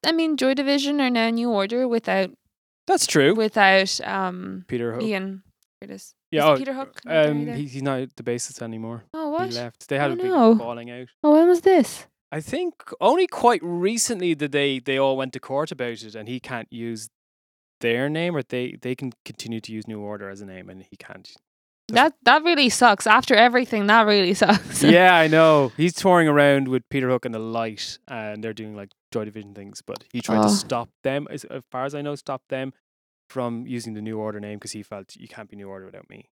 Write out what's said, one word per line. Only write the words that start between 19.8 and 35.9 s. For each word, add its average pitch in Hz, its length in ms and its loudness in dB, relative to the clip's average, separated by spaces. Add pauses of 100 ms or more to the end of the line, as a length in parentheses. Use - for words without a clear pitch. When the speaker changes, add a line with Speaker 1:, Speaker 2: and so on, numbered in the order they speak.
Speaker 2:
New 110 140 -12
Order 101 280 -12
as 98 120 -16
a 104 40 -16
name, 92 240 -18
and 95 140 -20
he - 140 -20
can't. - 340 -20 (580)
Speaker 1:
That, 262 240 2 (100)
that 285 200 6
really 294 260 4
sucks. 208 360 4
After 226 300 4
everything, 233 520 4
that 220 200 4
really 202 260 2
<laughs> 190 100 2
sucks. - 400 0
Speaker 2:
Yeah, 175 320 8
I 160 120 6
know. 156 500 6
He's 170 160 0
touring 175 340 4
around 143 400 4
with 127 220 -2
Peter 131 200 -2
Hook 127 160 -2
and 117 80 -6
The 110 60 -8
Light, 113 680 -8
and 107 360 -10
they're 110 100 -8
doing, 107 220 -14
like, 101 140 -16 (240)
Joy 110 120 -4
Division 104 280 -16
things, 101 320 -18
but - 260 -14
he 123 80 -6
tried - 220 0
to 107 60 4
Speaker 1:
Oh. 104 60 2
Speaker 2:
stop 120 360 -6 (140)
them, 143 260 -4
as, 151 160 -14
as 135 160 -14 (100)
far 127 140 -6
as 139 100 -8
I 143 60 -8
know, 147 140 -8
stop 135 340 -12
them 135 240 -8 (560)
from 120 380 -6
using 117 260 -8
the 107 80 -10
New 110 180 -8
Order 107 200 -8
name 104 200 -12
'cause 104 140 -16
he 107 100 -12
felt, 98 320 -16
"You - 120 -20
can't 107 220 -20
be 107 60 -20
New 101 140 -16
Order 95 160 -16
without 95 240 -20